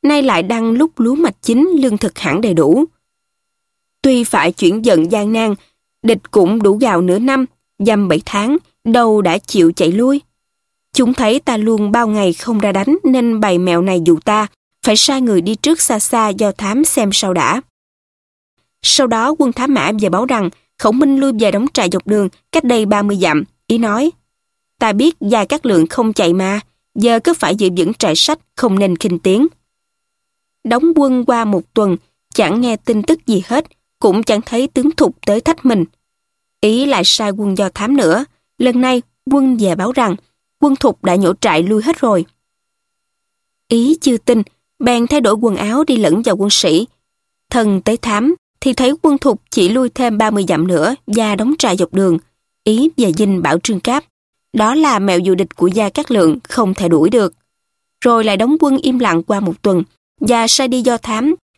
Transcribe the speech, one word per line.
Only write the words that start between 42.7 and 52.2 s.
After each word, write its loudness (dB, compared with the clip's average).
Ý 2
chưa 2
tin, 2
bèn 0
thay 0
đổi 2
quần 0
áo -2
đi 0
lẫn 2
vào 0
quân -2
sĩ. 0
Thần 0
tới 0
thám, -2
thì 0
thấy 0
quân 2
Thục 0
chỉ 2
lui 0
thêm -2
ba 0
mươi -2
dặm 0
nữa 0
và -2
đóng -2
trại 0
dọc -2
đường. 2